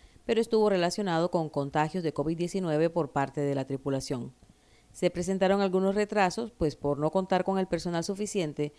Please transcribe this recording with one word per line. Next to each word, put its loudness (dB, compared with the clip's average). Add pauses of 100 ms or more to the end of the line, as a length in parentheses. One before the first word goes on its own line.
(260)
pero 2
estuvo 4
relacionado 2
con 0
contagios -2
de 0
covid -2
diecinueve 0
por -2
parte -2
de 0
la -2
tripulación. -4 (580)
Se -2
presentaron 2
algunos 2
retrasos, 0
pues -2
por -2
no 0
contar 2
con 0
el 0
personal -2
suficiente, -4